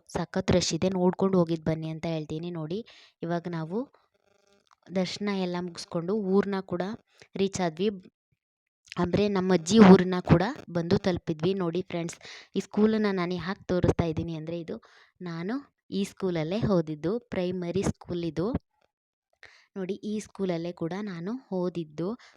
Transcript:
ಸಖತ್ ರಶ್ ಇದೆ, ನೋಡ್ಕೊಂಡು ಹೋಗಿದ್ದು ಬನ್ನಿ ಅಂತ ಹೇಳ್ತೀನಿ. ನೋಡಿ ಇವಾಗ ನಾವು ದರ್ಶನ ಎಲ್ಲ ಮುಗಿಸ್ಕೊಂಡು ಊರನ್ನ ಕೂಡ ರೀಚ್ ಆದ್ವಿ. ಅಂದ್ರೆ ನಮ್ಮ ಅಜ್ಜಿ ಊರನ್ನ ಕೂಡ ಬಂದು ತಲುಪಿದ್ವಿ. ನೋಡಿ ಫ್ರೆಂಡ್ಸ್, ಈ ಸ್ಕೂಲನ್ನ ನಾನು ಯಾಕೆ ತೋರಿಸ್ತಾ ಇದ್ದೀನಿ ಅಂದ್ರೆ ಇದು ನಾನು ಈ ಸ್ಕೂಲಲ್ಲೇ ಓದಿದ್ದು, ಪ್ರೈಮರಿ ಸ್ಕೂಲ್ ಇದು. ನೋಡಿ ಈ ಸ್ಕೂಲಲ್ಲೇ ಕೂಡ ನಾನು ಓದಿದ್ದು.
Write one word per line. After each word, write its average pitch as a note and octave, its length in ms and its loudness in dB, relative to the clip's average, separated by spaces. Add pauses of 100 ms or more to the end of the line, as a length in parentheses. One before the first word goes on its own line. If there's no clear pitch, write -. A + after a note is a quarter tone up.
ಸಖತ್ F#3 480 0
ರಶ್ E3+ 180 0
ಇದೆ, F3+ 160 0
ನೋಡ್ಕೊಂಡು F#3 480 2
ಹೋಗಿದ್ದು E3 320 0
ಬನ್ನಿ D#3+ 200 -4
ಅಂತ D#3+ 160 -8
ಹೇಳ್ತೀನಿ. D#3+ 440 -6
ನೋಡಿ E3+ 300 -6 (420)
ಇವಾಗ E3+ 280 -2
ನಾವು E3 300 -4 (1080)
ದರ್ಶನ F#3 420 -2 (100)
ಎಲ್ಲ F3+ 220 -2
ಮುಗಿಸ್ಕೊಂಡು F3 520 -6 (140)
ಊರನ್ನ G3 400 2
ಕೂಡ F3 160 -4 (520)
ರೀಚ್ F#3+ 260 -2
ಆದ್ವಿ. F3+ 300 0 (1040)
ಅಂದ್ರೆ F3+ 320 2
ನಮ್ಮ F#3+ 280 2
ಅಜ್ಜಿ E3+ 240 2
ಊರನ್ನ F#3 440 10
ಕೂಡ E3 200 6 (260)
ಬಂದು E3+ 280 0
ತಲುಪಿದ್ವಿ. E3+ 560 -2
ನೋಡಿ F3 280 -2
ಫ್ರೆಂಡ್ಸ್, E3 340 -6 (380)
ಈ G3 60 -2
ಸ್ಕೂಲನ್ನ G#3+ 520 2
ನಾನು F3+ 220 -2
ಯಾಕೆ F3 340 -8
ತೋರಿಸ್ತಾ F3 360 2
ಇದ್ದೀನಿ E3 320 -4
ಅಂದ್ರೆ D#3 240 -8
ಇದು E3+ 160 -10 (440)
ನಾನು F3 340 -6 (360)
ಈ F#3+ 140 -4
ಸ್ಕೂಲಲ್ಲೇ F3 540 -4 (100)
ಓದಿದ್ದು, D#3+ 440 0 (180)
ಪ್ರೈಮರಿ F3+ 520 -4
ಸ್ಕೂಲ್ F3 420 -4
ಇದು. D#3+ 220 -4 (1300)
ನೋಡಿ F#3+ 200 -6 (100)
ಈ G#3 140 -4
ಸ್ಕೂಲಲ್ಲೇ F3+ 540 -4
ಕೂಡ E3+ 300 -6
ನಾನು F#3 300 -8 (220)
ಓದಿದ್ದು. E3+ 540 -4 (280)